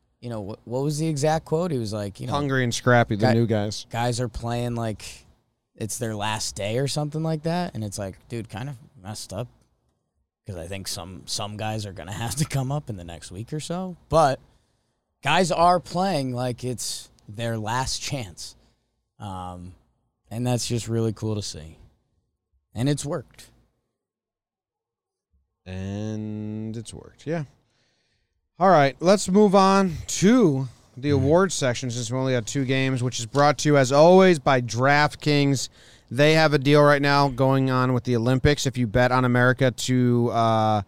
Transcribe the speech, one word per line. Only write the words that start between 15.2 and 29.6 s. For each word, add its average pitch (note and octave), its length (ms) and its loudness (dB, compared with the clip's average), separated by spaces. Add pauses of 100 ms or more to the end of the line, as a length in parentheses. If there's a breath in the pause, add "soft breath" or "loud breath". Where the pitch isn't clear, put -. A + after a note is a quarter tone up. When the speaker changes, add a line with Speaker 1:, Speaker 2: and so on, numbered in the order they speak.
Speaker 1:
guys E3 300 2
are F3 280 4
playing D#3+ 540 -2
like B2 300 -4
it's - 460 -8 (180)
their A2+ 300 -6
last A#2 440 -4
chance. A2+ 540 -10 (640)
Um, F2+ 540 -12 (580)
and A#2+ 160 -6
that's B2 200 -2
just A#2+ 200 -4
really A2+ 260 -2
cool A2 220 -6
to G#2 60 -6
see. D#2+ 360 -14 (960)
And A#2+ 160 -4
it's C#3+ 160 -4
worked. D3 420 -12 (2250)
Speaker 2:
And G#2+ 1080 -8
it's A#2 180 -14
worked, - 340 -18
yeah. D#3+ 160 -6 (1160)
All F#3 100 6
right, C#3+ 300 6
let's F#3+ 300 2
move G3+ 260 6
on F#3+ 380 6 (140)